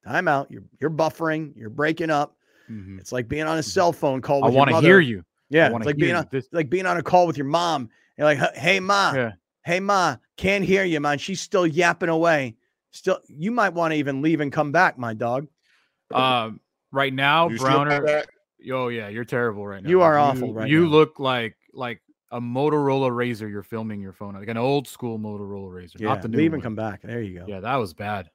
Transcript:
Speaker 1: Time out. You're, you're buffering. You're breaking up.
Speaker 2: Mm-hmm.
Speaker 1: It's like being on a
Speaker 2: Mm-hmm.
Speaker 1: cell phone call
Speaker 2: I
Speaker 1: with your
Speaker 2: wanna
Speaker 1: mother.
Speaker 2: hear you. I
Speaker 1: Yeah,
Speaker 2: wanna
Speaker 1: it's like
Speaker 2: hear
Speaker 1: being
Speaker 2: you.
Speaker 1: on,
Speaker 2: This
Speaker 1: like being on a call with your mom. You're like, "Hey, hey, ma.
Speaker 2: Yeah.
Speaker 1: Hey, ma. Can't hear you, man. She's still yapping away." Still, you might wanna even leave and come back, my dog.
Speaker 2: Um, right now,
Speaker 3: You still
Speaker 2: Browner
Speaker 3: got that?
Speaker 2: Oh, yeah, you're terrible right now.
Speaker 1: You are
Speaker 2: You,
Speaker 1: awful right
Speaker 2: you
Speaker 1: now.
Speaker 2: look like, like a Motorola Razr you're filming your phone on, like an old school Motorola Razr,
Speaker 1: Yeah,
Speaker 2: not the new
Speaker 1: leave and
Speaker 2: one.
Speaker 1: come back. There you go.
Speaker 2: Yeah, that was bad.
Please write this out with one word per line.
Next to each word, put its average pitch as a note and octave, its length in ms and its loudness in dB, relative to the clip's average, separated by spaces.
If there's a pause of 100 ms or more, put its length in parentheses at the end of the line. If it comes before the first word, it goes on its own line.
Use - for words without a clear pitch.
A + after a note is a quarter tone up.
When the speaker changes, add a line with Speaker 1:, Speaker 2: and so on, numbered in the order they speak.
Speaker 1:
Time E3 220 -2
out. C#3 240 0
You're, G#2+ 120 -16 (180)
you're D#3 80 -2
buffering. D#3 640 -4
You're A2+ 140 -14
breaking D#3+ 400 -2
up. D3 260 0 (340)
Speaker 2:
Mm-hmm. G2 300 -14
Speaker 1:
It's - 120 -16
like B2 160 -4
being D3+ 160 -6
on D#3+ 140 -2
a - 20 -2
Speaker 2:
Mm-hmm. C3+ 100 -6
Speaker 1:
cell F3 220 2
phone C3+ 300 -2
call C#3 220 0
Speaker 2:
I A2+ 40 4
Speaker 1:
with A#2 60 4
your C3 60 6
Speaker 2:
wanna C#3 120 6
Speaker 1:
mother. D#3+ 160 6
Speaker 2:
hear F#3+ 140 10
you. A2+ 180 -2
I - 40 -16 (260)
Speaker 1:
Yeah, D3+ 220 6
Speaker 2:
wanna A2+ 120 -4
Speaker 1:
it's D3 40 -2
like D3 100 0
Speaker 2:
hear D#3+ 80 2
Speaker 1:
being F3 100 0
Speaker 2:
you. E3+ 40 0
Speaker 1:
on, C#3+ 120 -6
Speaker 2:
This C3 220 -6
Speaker 1:
like D#3 160 -2
being F#3 160 0
on F3 100 0
a E3 80 -4
call F3+ 240 4
with D#3 80 -2
your C#3+ 120 -4
mom. D#3 420 -2 (280)
You're C#3+ 80 -2
like, D3+ 120 4
"Hey, E3+ 180 0
hey, F#3 240 0
ma. F#3+ 340 2
Speaker 2:
Yeah. A#2+ 180 -2 (340)
Speaker 1:
Hey, F3 160 -2
ma. F#3 340 2 (220)
Can't G3 260 0
hear F#3+ 220 2
you, D#3 160 -2
man. D3 160 -2
She's F#3+ 240 -8
still F3+ 260 0
yapping E3+ 400 0
away." D#3+ 480 0 (360)
Still, - 360 -4
you D#3 240 -6
might G#3 220 0
wanna E3 220 0
even C#3 260 -2
leave D#3 180 2
and C#3+ 140 -2
come D3 180 0
back, E3 260 2
my A#2 160 -6
dog. A#2+ 360 -4 (640)
Speaker 2:
Um, A#2+ 480 0 (320)
right C3+ 200 2
now, D3 360 4
Speaker 3:
You A2+ 80 -4
still C3 120 0
Speaker 2:
Browner C#3+ 300 2
Speaker 3:
got C#3+ 80 -2
that? D3+ 200 0 (440)
Speaker 2:
Oh, B2+ 160 -4
yeah, A2+ 220 -6
you're A#2 160 -8
terrible A2+ 420 -4
right G2 160 -12
now. C#3 60 -6
Speaker 1:
You F#3 120 4
are D#3+ 120 6
Speaker 2:
You, D3 60 4
Speaker 1:
awful B2+ 340 0
right A2 160 -4
Speaker 2:
you D#3+ 140 6
Speaker 1:
now. E3 80 2
Speaker 2:
look D3+ 280 4
like, B2+ 380 -2 (160)
like A#2+ 280 -10 (300)
a A#2 80 -8
Motorola C3+ 720 2
Razr A#2+ 400 -4
you're G2+ 140 -10
filming A2 360 -10
your F#2+ 140 -12
phone G2+ 220 -14
on, G2 60 -16
like G#2 80 -10
an A2+ 80 -4
old C3+ 300 0
school A#2 320 -8
Motorola G2+ 500 -10
Razr, F2+ 300 -18
Speaker 1:
Yeah, G#2+ 100 -2
Speaker 2:
not C3 120 -2
the A#2+ 60 -8
new A2+ 100 -2
Speaker 1:
leave D#3+ 160 2
and C#3 80 -6
Speaker 2:
one. - 20 -12
Speaker 1:
come A2 120 -6
back. G#2+ 260 -6
There A2+ 200 -10
you F#2 180 -10
go. F2+ 80 -16
Speaker 2:
Yeah, G2 120 -10
that A#2 160 -4
was G#2 180 -4
bad. G2+ 420 -8